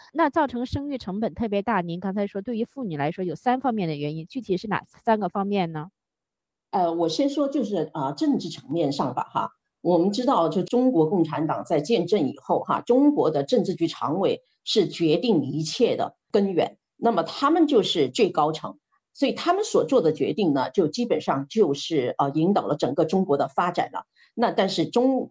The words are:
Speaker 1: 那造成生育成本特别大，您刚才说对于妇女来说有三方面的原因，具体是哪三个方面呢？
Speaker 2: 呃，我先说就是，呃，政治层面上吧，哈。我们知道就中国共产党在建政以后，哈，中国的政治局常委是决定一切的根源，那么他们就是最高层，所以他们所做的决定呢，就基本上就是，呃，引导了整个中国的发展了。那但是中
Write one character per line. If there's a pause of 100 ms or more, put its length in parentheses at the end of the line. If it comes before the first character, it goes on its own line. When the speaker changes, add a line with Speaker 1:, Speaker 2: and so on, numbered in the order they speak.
(120)
Speaker 1:
那
造
成
生
育
成
本
特
别
大，
您
刚
才
说
对
于
妇
女
来
说
有
三
方
面
的
原
因，
具
体
是
哪 (220)
三
个
方
面
呢？ (840)
Speaker 2:
呃，
我
先
说
就
是，
呃，
政
治
层
面
上
吧，
哈。 (320)
我
们
知
道
就
中
国
共
产
党
在
建
政
以
后，
哈，
中
国
的
政
治
局
常
委 (220)
是
决
定
一
切
的 (160)
根
源， (180)
那
么
他
们
就
是
最
高
层， (380)
所
以
他
们
所
做
的
决
定
呢，
就
基
本
上
就
是，
呃，
引
导
了
整
个
中
国
的
发
展
了。 (300)
那
但
是
中